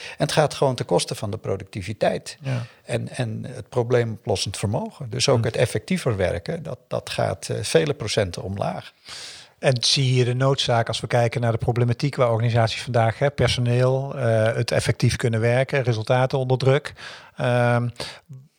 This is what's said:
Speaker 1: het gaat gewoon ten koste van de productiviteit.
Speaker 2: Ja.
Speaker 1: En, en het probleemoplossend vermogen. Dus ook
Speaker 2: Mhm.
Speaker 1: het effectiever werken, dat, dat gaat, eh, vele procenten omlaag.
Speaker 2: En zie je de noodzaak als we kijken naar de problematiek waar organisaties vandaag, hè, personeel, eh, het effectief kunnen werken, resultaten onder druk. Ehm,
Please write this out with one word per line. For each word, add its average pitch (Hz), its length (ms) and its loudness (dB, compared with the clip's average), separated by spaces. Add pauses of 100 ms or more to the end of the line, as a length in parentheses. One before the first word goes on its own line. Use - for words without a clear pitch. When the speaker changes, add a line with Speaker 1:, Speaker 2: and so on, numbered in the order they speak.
(160)
Speaker 1:
het - 160 -2
gaat 151 220 2
gewoon 135 200 2
ten 120 120 -6
koste - 280 0
van 107 160 -6
de 101 80 -6
productiviteit. 107 1000 -4
Speaker 2:
Ja. 127 260 -4 (180)
Speaker 1:
En, 117 240 -4
en 113 400 -6
het 117 200 -14
probleemoplossend 117 880 0
vermogen. 131 540 -4
Dus 117 180 0
ook 131 80 6
Speaker 2:
Mhm. 117 100 2
Speaker 1:
het 117 100 -2
effectiever 131 600 0
werken, 95 460 -2
dat, - 160 -10 (100)
dat - 220 -6
gaat, 104 380 -2
eh, 120 140 -4
vele 156 320 2
procenten 104 480 -2
omlaag. 107 500 -6 (680)
Speaker 2:
En 135 220 2
zie 131 340 2
je 123 100 4
de 123 100 0
noodzaak 127 540 2
als 113 120 -4
we - 60 -6
kijken 120 340 2
naar 117 120 2
de 113 60 -2
problematiek 120 580 0
waar 123 140 4
organisaties 113 520 2
vandaag, 113 360 2
hè, 143 120 2
personeel, 127 840 2
eh, 113 380 2
het 127 160 -2
effectief - 460 2
kunnen 113 240 0
werken, 127 420 2
resultaten 127 560 0
onder 127 200 2
druk. 131 340 2 (440)
Ehm, 120 520 2 (720)